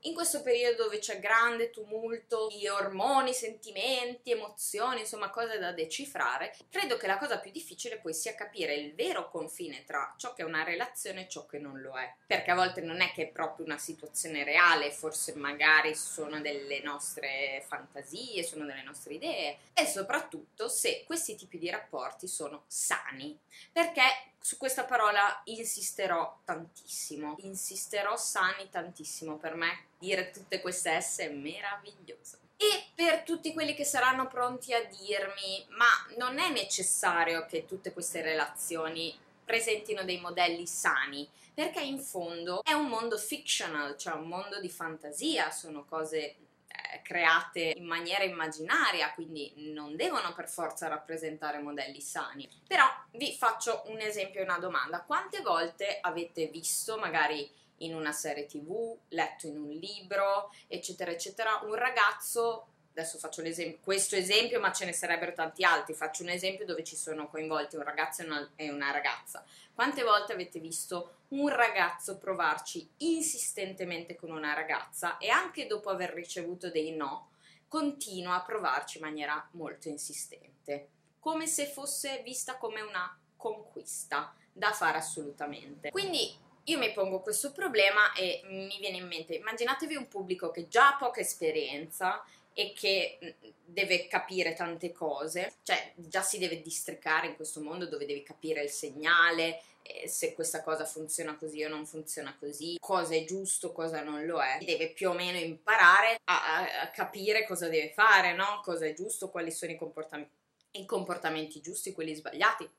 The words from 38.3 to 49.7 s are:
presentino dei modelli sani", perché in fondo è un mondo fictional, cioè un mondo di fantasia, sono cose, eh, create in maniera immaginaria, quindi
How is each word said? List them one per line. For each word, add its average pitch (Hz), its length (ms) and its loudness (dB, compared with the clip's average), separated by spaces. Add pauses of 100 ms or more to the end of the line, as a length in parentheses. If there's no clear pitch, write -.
presentino 214 580 0
dei 180 160 -2
modelli 175 480 2
sani", 143 640 0 (240)
perché 330 260 -2
in 277 200 -4
fondo 175 640 -4
è 311 80 4
un 302 160 4
mondo 226 300 -2
fictional, 156 800 -2
cioè 165 180 -4
un 151 120 -6
mondo 196 320 -6
di 185 120 -8
fantasia, 160 840 -2
sono 151 320 -10
cose, 156 340 -4
eh, - 840 -10
create 165 760 4
in 175 80 -14
maniera 170 400 0
immaginaria, 175 880 2
quindi 156 400 -10 (200)